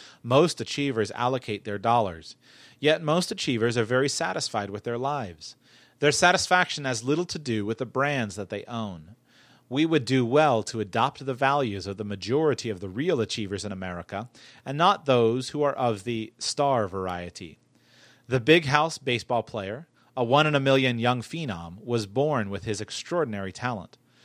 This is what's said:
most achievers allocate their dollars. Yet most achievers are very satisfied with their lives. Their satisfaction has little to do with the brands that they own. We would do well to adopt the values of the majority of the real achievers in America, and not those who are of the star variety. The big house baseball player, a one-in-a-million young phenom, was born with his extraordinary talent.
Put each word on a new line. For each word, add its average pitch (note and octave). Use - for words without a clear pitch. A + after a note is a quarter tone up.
most C#3
achievers C3+
allocate A#2+
their G2+
dollars. G2+
Yet D#3
most D#3+
achievers A#2+
are A2+
very B2+
satisfied C#3
with G#2
their A#2+
lives. B2
Their D3
satisfaction F3+
has B2
little D3+
to E3+
do A2+
with A2
the C3
brands B2+
that G2+
they G2+
own. G2+
We C#3+
would D#3+
do B2+
well C3+
to A2+
adopt A#2
the C3
values B2
of G2
the G#2+
majority A2+
of F#2
the G2
real C3+
achievers G2+
in G2+
America, F#2
and C#3
not F#3
those B2
who D3
are C#3+
of A2+
the A2+
star C3
variety. F2
The B2
big D3+
house D3+
baseball B2
player, A2
a B2+
one-in-a-million C3+
young A#2+
phenom, F#2
was A#2
born A#2+
with G2
his G#2+
extraordinary G#2
talent. A#2+